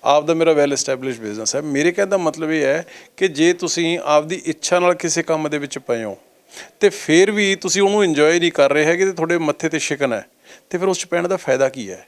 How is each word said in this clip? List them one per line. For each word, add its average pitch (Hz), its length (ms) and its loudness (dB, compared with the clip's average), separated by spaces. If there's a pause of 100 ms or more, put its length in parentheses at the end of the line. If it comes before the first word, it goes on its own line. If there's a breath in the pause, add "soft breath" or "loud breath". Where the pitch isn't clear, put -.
ਆਪ 147 200 4
ਦਾ 165 80 0
ਮੇਰਾ 165 180 2
well 147 200 2
established 131 520 -6
business 110 320 -6
ਹੈ। 143 60 -2
ਮੇਰੇ 151 300 0
ਕਹਿਣ 196 160 -2
ਦਾ 196 100 0
ਮਤਲਬ 160 340 -4
ਇਹ 156 120 -2
ਹੈ 147 220 0 (320 loud breath)
ਕਿ 190 100 0
ਜੇ 160 260 2
ਤੁਸੀਂ 170 500 -2
ਆਪਦੀ 156 420 0
ਇੱਛਾ 165 340 -2
ਨਾਲ 180 140 4
ਕਿਸੇ 170 300 -4
ਕੰਮ 156 260 -2
ਦੇ 147 80 -4
ਵਿੱਚ 139 220 -8
ਪਏ 117 240 -4
ਹੋ 101 140 -8 (640 loud breath)
ਤੇ 202 100 6
ਫਿਰ 180 420 4
ਵੀ 202 240 0
ਤੁਸੀਂ 190 260 -2
ਉਹਨੂੰ 202 220 4
ਇੰਜੋਏ 160 360 4
ਨਹੀਂ 170 120 0
ਕਰ 139 200 4
ਰਹੇ 147 140 2
ਹੈਗੇ 175 200 2
ਤੇ 196 60 0
ਤੁਹਾਡੇ 165 260 0
ਮੱਥੇ 160 320 -2
ਤੇ 156 100 -4
ਸ਼ਿਕਨ 139 340 -2
ਹੈ, 101 120 -6 (440 loud breath)
ਤੇ 185 80 -4
ਫਿਰ 185 100 0
ਉਸ 185 120 0
'ਚ - 60 -8
ਪੈਣ 175 220 -2
ਦਾ 185 100 -2
ਫਾਇਦਾ 131 320 0
ਕੀ 123 220 -12
ਹੈ? 90 160 -16